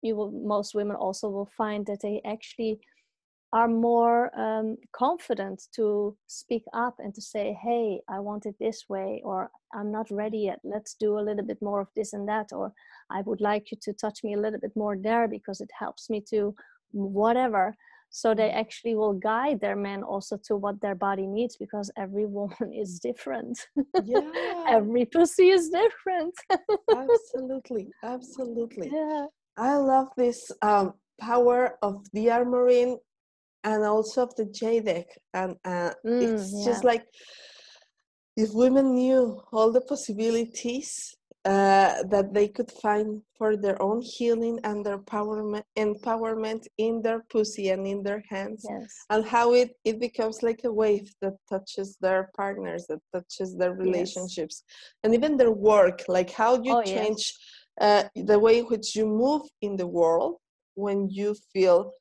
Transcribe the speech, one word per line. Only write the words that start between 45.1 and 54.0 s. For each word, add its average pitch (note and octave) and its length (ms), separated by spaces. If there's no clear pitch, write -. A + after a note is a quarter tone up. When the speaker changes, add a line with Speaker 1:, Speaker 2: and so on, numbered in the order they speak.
Speaker 2:
empowerment A3 880
in A3+ 240
their A3+ 260
pussy G#3+ 400
and F#3+ 180
in G3 160
their G3+ 280
hands, G#3 340
Speaker 1:
Yes. G#3 460
Speaker 2:
and G#3+ 160
how A#3 260
it, B3 320
it A3 160
becomes A3 420
like A3+ 220
a A#3 80
wave G#3 480
that G3 140
touches G3 520
their F#3+ 340
partners, F#3+ 540
that D#3 120
touches F#3 460
their F3+ 240
Speaker 1:
Yes. - 20
Speaker 2:
relationships, F3+ 800